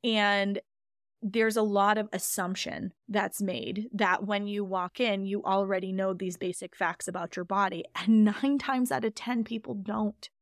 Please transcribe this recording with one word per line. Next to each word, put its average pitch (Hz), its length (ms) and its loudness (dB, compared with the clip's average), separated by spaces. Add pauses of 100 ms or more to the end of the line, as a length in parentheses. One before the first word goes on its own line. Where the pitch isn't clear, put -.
And 202 560 2 (640)
there's 220 380 2
a 214 40 4
lot 208 360 4
of 208 160 -2
assumption - 800 -4 (120)
that's 202 360 -2
made 190 500 -4
that 196 340 2
when 202 200 -2
you 202 180 -2
walk 185 360 -4
in, 202 260 0
you 196 180 -2
already 190 480 0
know 190 220 0
these 180 240 -6
basic 180 360 -8
facts - 340 -4
about 180 280 -8
your 180 80 -4
body. 190 400 0 (100)
And 214 300 8
nine 269 340 2
times 254 320 0
out 254 140 0
of 220 100 -2
ten, 233 300 -2
people 226 300 -6
don't. 208 560 -4 (120)